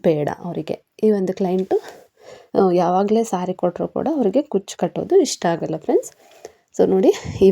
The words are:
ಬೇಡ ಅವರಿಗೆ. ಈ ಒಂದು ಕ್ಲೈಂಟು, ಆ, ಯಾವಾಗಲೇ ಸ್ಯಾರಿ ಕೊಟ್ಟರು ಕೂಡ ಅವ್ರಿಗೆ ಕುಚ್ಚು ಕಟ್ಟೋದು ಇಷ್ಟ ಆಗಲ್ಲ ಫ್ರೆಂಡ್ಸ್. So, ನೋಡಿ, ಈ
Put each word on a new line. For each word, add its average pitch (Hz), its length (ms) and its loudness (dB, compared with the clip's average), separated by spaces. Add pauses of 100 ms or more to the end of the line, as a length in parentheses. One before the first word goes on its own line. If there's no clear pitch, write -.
ಬೇಡ 151 200 0 (180)
ಅವರಿಗೆ. 165 300 -8 (300)
ಈ 220 120 4
ಒಂದು 185 220 -2
ಕ್ಲೈಂಟು, 190 360 -2 (800)
ಆ, - 40 4 (180)
ಯಾವಾಗಲೇ 196 500 2
ಸ್ಯಾರಿ 185 320 -4
ಕೊಟ್ಟರು 175 340 -2
ಕೂಡ - 120 -4 (100)
ಅವ್ರಿಗೆ 240 240 0 (120)
ಕುಚ್ಚು 196 280 -4
ಕಟ್ಟೋದು 180 320 -4 (140)
ಇಷ್ಟ - 260 -6
ಆಗಲ್ಲ 156 320 -6
ಫ್ರೆಂಡ್ಸ್. 349 260 -2 (640)
So, - 60 2 (120)
ನೋಡಿ, 190 180 4 (340)
ಈ 190 60 10